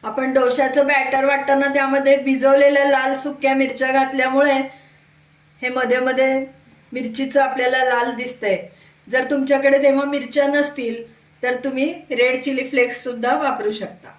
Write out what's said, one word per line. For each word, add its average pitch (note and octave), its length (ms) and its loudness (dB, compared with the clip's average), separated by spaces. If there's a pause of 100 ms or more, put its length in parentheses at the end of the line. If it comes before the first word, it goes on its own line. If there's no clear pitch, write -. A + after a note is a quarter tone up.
आपण B3+ 300 -4
डोशाचं C4+ 540 2
बॅटर C4+ 380 0
वाटताना C#4 480 2
त्यामध्ये C#4 440 2
भिजवलेल्या C#4 680 4
लाल C4+ 280 2
सुक्या C4+ 400 -2
मिरच्या C4 380 -2
घातल्यामुळे C4+ 600 2 (1080)
हे B3+ 80 -4
मध्ये B3+ 300 0
मध्ये C4 460 0 (480)
मिरचीचं C4+ 480 -2
आपल्याला C4 420 0
लाल B3+ 320 0
दिसतंय. G#3+ 420 -4 (520)
जर B3+ 200 -2
तुमच्याकडे C#4 540 2
तेव्हा C#4 220 4
मिरच्या C#4 420 -2
नसतील C4+ 560 -2 (400)
तर B3 200 -2
तुम्ही C4+ 300 -2 (160)
रेड B3+ 320 0
चिली C4+ 280 -4
फ्लेक्स B3 340 -2
सुद्धा A#3+ 340 -2
वापरू G#3+ 340 -2
शकता. - 480 -12